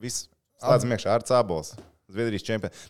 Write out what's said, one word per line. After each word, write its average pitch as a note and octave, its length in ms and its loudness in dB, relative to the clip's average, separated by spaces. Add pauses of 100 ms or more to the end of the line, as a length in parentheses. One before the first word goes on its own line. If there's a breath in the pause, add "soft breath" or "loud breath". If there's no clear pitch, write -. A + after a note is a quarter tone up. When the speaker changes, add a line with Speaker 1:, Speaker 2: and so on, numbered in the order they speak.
Speaker 1:
Viss. - 260 -8 (360)
Slēdzam B2 280 4
Speaker 2:
Labi. A2+ 60 0
Speaker 1:
iekšā, - 180 0
Arts A#2 160 0
Ābols. G2 380 2 (380)
Zviedrijas G#2 360 -4
čempion-, G#2 300 -4 (180 loud breath)